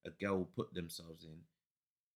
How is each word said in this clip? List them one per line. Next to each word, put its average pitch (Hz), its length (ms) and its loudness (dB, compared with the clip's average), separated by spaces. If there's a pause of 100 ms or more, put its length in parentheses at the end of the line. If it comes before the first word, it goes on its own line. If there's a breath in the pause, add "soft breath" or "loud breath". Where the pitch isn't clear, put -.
a 85 60 -6
girl 98 260 4
will 92 80 4
put - 280 -2
themselves 85 520 -6
in, 80 160 -14 (760)